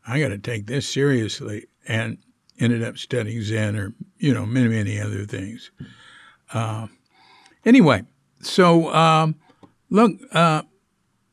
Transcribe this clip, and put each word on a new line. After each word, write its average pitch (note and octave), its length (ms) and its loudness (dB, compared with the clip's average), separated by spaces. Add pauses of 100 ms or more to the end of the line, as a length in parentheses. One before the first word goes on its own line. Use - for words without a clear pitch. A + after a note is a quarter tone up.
I C3 140 -4
gotta G2+ 160 -4
take G#2+ 300 -10
this C3 200 -6
seriously," A#2+ 760 -4 (200)
and A2+ 320 -4 (400)
ended A#2 240 0
up A2+ 160 -8
studying A2+ 440 -6
Zen G#2+ 340 -2
or, G2+ 180 -8 (240)
you C#3 160 0
know, G#2 120 -4
many, A#2+ 240 0
many G#2 320 -2
other G#2 240 -8
things. G2+ 460 -12 (840)
Uh, A2 340 -6 (760)
anyway, F#3+ 380 6 (380)
so, E3+ 540 4
um, D#3+ 400 4 (540)
look, G#3+ 240 4 (180)
uh, D#3+ 300 2 (720)